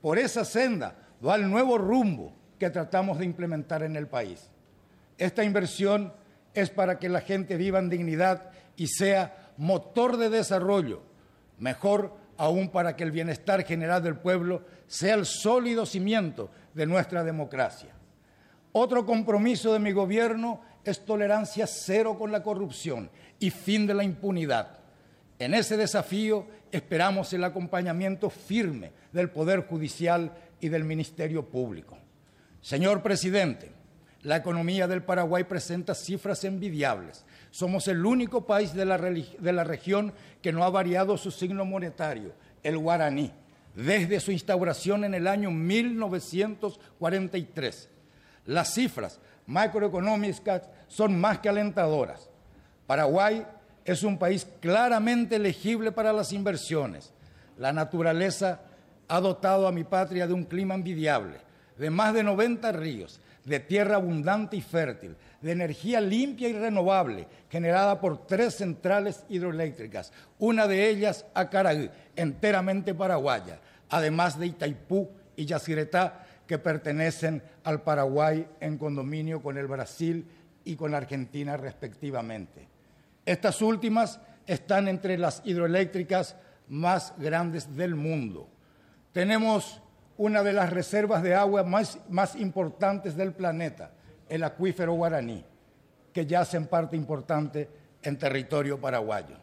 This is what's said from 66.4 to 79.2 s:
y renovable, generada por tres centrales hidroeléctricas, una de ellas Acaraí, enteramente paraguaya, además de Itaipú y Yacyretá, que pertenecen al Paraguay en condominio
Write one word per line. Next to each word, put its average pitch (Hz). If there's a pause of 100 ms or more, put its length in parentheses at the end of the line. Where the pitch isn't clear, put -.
y 233
renovable, 190 (220)
generada 185
por 170
tres 208
centrales 196
hidroeléctricas, 156 (280)
una 220
de 196
ellas 208
Acaraí, 180 (280)
enteramente 190
paraguaya, 135 (300)
además 156
de 170
Itaipú 175 (280)
y 156
Yacyretá, 156 (200)
que 165
pertenecen 156 (220)
al 151
Paraguay 151 (120)
en 151
condominio 151